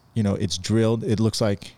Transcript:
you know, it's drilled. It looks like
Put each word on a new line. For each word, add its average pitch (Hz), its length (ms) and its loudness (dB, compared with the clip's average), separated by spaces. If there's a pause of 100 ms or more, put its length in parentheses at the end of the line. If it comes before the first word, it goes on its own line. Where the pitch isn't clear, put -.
(140)
you 113 100 0
know, 98 120 0
it's 87 220 -4
drilled. 110 480 0
It 110 160 2
looks 110 180 2
like 101 380 -2